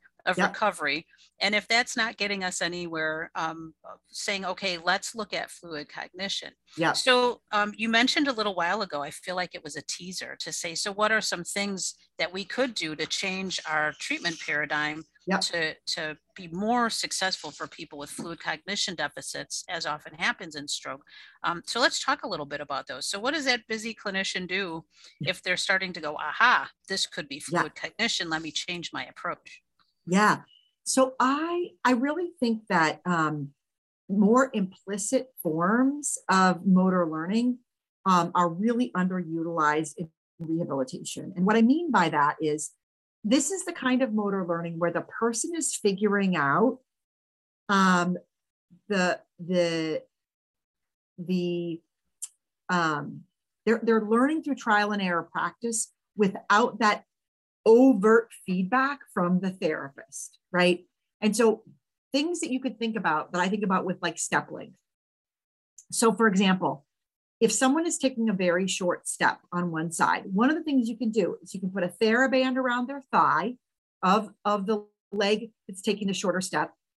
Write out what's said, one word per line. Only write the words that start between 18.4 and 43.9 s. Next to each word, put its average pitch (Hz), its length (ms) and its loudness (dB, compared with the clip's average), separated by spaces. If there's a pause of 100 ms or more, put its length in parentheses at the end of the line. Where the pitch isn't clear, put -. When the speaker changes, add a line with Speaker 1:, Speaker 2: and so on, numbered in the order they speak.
Speaker 1:
deficits, 147 720 -8
as 170 180 -6
often 151 280 -8
happens 180 400 -4
in 147 140 -10
stroke?" 139 360 -8 (380)
Um, 170 240 -4
so - 140 -4
let's 311 200 2
talk 285 220 0
a 302 60 -8
little 151 180 -6
bit 143 140 -8
about 139 260 -6
those. 135 220 -10
So 202 100 -6
what 247 160 -2
does 294 120 -2
that 247 200 0
busy 220 260 -6
clinician 190 540 -4
do 175 380 -4 (340)
Speaker 2:
Yeah. 151 120 -2
Speaker 1:
if 180 120 -8
they're 180 260 -2
starting 190 260 0
to 175 60 -12
go, 151 140 -6
"Aha, 156 560 2 (160)
this 190 220 -4
could 156 200 -10
be 135 220 -10
Speaker 2:
Yeah. 160 120 2
Speaker 1:
fluid 151 120 -4
cognition. 185 560 -4
Let 160 120 -2
me 151 100 -10
change 175 400 -8
my 135 140 -8
approach"? - 560 -10 (440)
Speaker 2:
Yeah. 180 360 4 (420)
So 262 360 2
I, 320 540 0 (100)
I 247 80 4
really 302 380 0 (100)
think 226 260 0
that, 165 400 2
um, 151 480 0 (540)
more 220 440 4
implicit 202 880 -2
forms 226 800 0 (100)
of 185 380 4
motor 185 400 6
learning, 202 540 -2 (440)
um, 180 300 4
are 180 140 4
really 226 420 0
underutilized 165 1080 0
in 170 120 -8 (300)
rehabilitation. 160 960 -4
And 180 100 2
what 214 80 4
I 226 80 6
mean 302 300 4
by 180 160 4
that 147 320 4
is 156 320 -2 (500)
this 254 300 2
is 370 120 -6
the 349 80 -6
kind 254 300 0